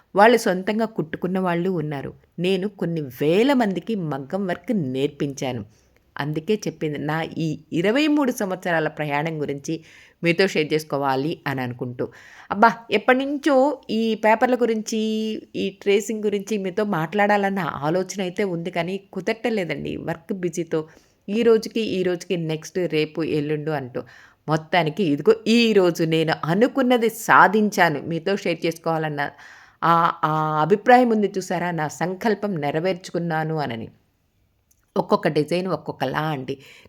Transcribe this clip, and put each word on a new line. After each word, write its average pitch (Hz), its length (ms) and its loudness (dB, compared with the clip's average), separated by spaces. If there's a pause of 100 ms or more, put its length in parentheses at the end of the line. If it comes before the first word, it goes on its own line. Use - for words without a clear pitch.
(140)
వాళ్ళు 226 240 8
సొంతంగా 214 480 0
కుట్టుకున్న 180 520 -4
వాళ్ళు 180 320 0
ఉన్నారు. 151 400 -6 (280)
నేను 185 300 0
కొన్ని 170 340 -4 (140)
వేల 196 360 4
మందికి 220 420 0 (160)
మగ్గం 143 360 -6
వర్క్ 175 260 -4 (140)
నేర్పించాను. 135 760 -4 (540)
అందుకే 156 380 -4
చెప్పింది, 156 440 -6
నా 147 180 -4 (200)
ఈ 160 120 -2 (240)
ఇరవై 208 340 2
మూడు 294 260 2
సంవత్సరాల 180 560 -2
ప్రయాణం 151 520 -4
గురించి 143 340 -6 (480)
మీతో 170 240 4
షేర్ 160 260 0
చేసుకోవాలి 143 600 0 (140)
అని 139 140 -2
అనుకుంటూ, 123 460 -6 (440)
అబ్బా, 220 200 6 (200)
ఎప్పటినుంచో 269 680 2 (340)
ఈ 220 120 0 (120)
పేపర్ల 226 480 2
గురించి, 220 380 0 (560)
ఈ 190 80 -4 (160)
ట్రేసింగ్ 214 440 0
గురించి 202 340 -2
మీతో 190 260 -4 (140)
మాట్లాడాలన్న 196 680 0 (160)
ఆలోచన 185 420 -2
అయితే 180 220 -4
ఉంది, 175 320 -6
కానీ 175 180 -2 (180)
కుదరటలేదండి 180 840 -4
వర్క్ 165 360 -8
బిజీతో. 170 480 -4 (480)
ఈ 214 140 -2
రోజుకి, 220 480 2
ఈ 185 120 -2
రోజుకి, 180 340 -2
నెక్స్ట్ 160 420 -6 (140)
రేపు, 151 320 -2
ఎల్లుండు 147 460 -2
అంటూ, 131 300 -6 (480)
మొత్తానికి 156 560 0
ఇదిగో 151 280 2 (160)
ఈ 226 120 6 (120)
రోజు 180 320 4
నేను 160 280 2 (120)
అనుకున్నది 233 640 2 (100)
సాధించాను. 185 880 6
మీతో 165 300 -2
షేర్ 175 240 -4
చేసుకోవాలన్న 160 600 -4 (600)
ఆ, 160 100 4 (320)
ఆ 156 80 0 (280)
అభిప్రాయం 233 500 6
ఉంది 214 180 2
చూసారా, 185 420 -4
నా 156 180 -4
సంకల్పం 202 680 -4
నెరవేర్చుకున్నాను 160 1040 -2
అనని. 120 280 -6 (1120)
ఒక్కొక్క 196 320 2
డిజైన్ 160 400 0
ఒక్కొక్కలా 147 600 -4
అండి. 139 280 -6 (320)